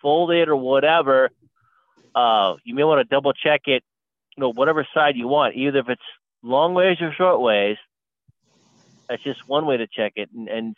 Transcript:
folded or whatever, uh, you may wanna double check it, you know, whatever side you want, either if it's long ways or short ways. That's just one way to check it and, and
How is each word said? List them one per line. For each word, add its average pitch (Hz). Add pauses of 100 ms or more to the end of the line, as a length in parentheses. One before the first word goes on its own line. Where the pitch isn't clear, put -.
folded 165
or 151
whatever, 135 (880)
uh, 110
you 120
may 143
wanna 151
double 135
check 151
it, 131 (520)
you 139
know, 127
whatever 139
side 147
you 120
want, 139
either 139
if 120
it's 123 (420)
long 143
ways 180
or 165
short 185
ways. 104 (1300)
That's 120
just -
one 147
way 131
to 117
check 107
it 104
and, 113
and 113